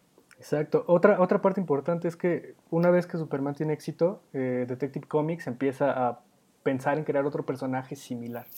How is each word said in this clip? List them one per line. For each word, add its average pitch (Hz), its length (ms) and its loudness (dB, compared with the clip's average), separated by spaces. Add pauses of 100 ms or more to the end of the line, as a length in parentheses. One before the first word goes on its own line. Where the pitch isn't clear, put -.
(380)
Exacto. 151 500 -2
Otra, 175 320 6
otra 196 200 4
parte 196 200 2
importante 170 480 -2
es 165 80 -8
que - 380 -2 (160)
una 170 200 4
vez 175 160 4
que 180 100 -8
Superman 143 380 -4
tiene 156 180 -2
éxito, 165 480 -2 (120)
eh, 127 360 -2
Detective 135 380 -6
Comics 156 400 -2
empieza 131 640 0
a 113 120 -6 (440)
pensar 139 340 0
en 151 60 -4
crear 139 200 0
otro - 220 -4
personaje 131 500 -6
similar. 117 500 -10 (120)